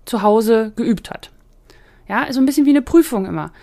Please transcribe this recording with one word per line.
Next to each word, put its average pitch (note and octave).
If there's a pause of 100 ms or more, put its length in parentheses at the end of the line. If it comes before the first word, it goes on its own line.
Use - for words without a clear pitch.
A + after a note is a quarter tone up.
zu A3
Hause A3
geübt A#3
hat. - (760)
Ja, A3
ist C4+
so C4+
ein C4
bisschen C#4
wie C#4+
eine C#4
Prüfung B3+
immer. D#3+ (120)